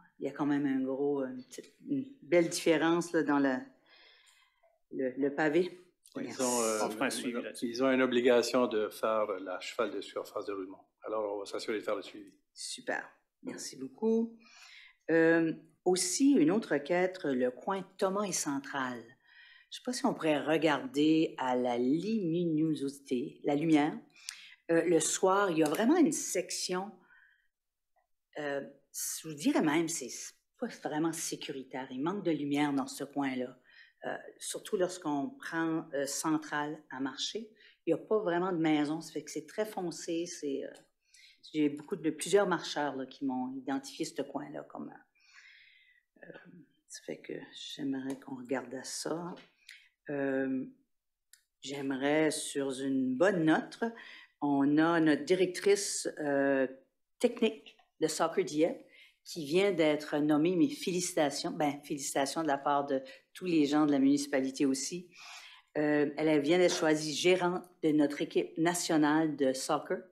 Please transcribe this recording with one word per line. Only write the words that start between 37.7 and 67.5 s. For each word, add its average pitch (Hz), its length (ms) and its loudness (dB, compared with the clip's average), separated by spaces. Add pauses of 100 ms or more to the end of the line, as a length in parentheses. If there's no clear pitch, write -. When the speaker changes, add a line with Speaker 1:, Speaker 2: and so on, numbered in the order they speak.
Speaker 1:
Il 160 80 2
n'y - 60 -2
a - 20 -16
pas 220 160 0
vraiment 180 340 0
de 170 60 0
maison, 156 440 2
ça - 100 -16
fait 151 100 -6
que - 80 -14
c'est 151 160 -8
très 214 200 -4
foncé. 175 580 -4
C'est, 143 400 -4
euh, - 60 -12 (840)
j'ai 151 160 4
beaucoup 147 280 -4
de, 160 120 -2
plusieurs 180 380 2
marcheurs, 147 500 -2
là, 131 80 -6
qui 135 220 -8
m'ont 127 280 -4
identifié 135 520 -6
ce - 160 -6
coin-là 147 400 -10
comme, - 280 -12 (1300)
euh, - 40 -18 (600)
ça - 140 -16
fait - 160 -10
que - 160 -14 (180)
j'aimerais 135 680 -6
qu'on 135 180 -12
regarde 123 380 -6
à 131 100 -10
ça. 170 500 -8 (760)
Euh, 135 560 -2 (960)
j'aimerais, 139 720 0
sur 139 400 -4 (100)
une 131 340 0
bonne 175 300 4
note, 156 360 2 (680)
on 143 300 4
a 165 240 4
notre 147 240 4
directrice, 185 800 2 (120)
euh, 139 480 2 (520)
technique - 600 0 (220)
de 160 60 4
Soccer 165 380 0
Dieppe 156 400 0 (400)
qui 160 220 -8
vient 190 260 4
d'être 151 460 2
nommée, 151 360 4
mes 156 140 4
félicitations, 160 800 -2
ben, 143 320 -2
félicitations 143 600 -2
de 156 60 0
la 139 100 2
part 143 260 2
de 139 160 0 (320)
tous - 140 -10
les 165 180 4
gens 151 220 4
de 147 60 4
la 143 60 4
municipalité 135 680 2
aussi. 135 420 -2 (720)
Euh, 147 400 2
elle 156 240 4
vient 160 160 4
d'être 180 160 6
choisie 156 400 0
gérante 180 500 2 (180)